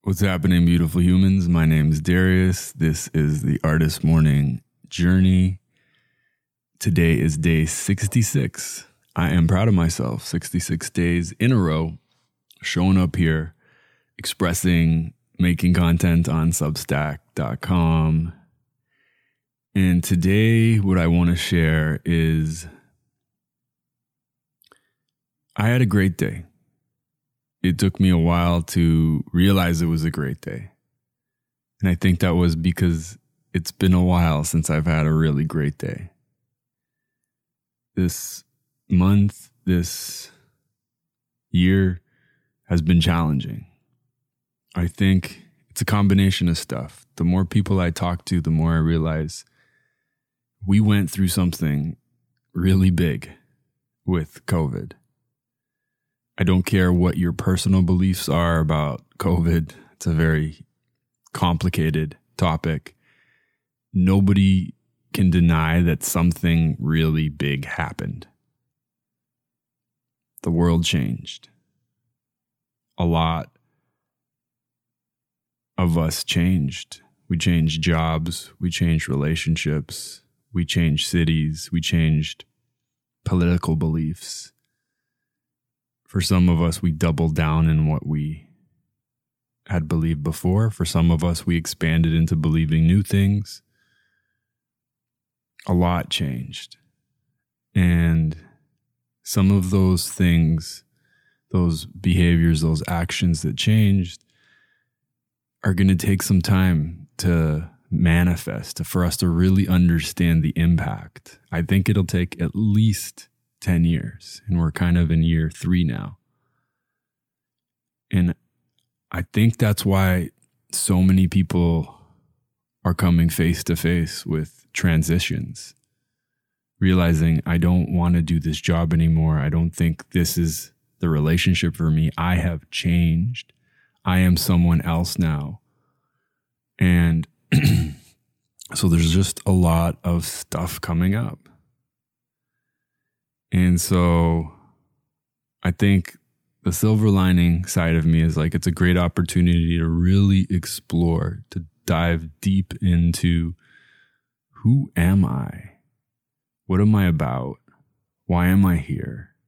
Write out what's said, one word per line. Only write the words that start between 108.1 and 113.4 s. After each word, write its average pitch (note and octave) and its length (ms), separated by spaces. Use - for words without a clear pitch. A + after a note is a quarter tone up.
to, D#2 60
for F2+ 200
us E2+ 140
to F2+ 120
really F#2 380
understand E2+ 760
the D#2 120
impact. - 840
I E2+ 120
think G2 260
it'll G2 160
take F2 340
at E2+ 140
least G#2+ 760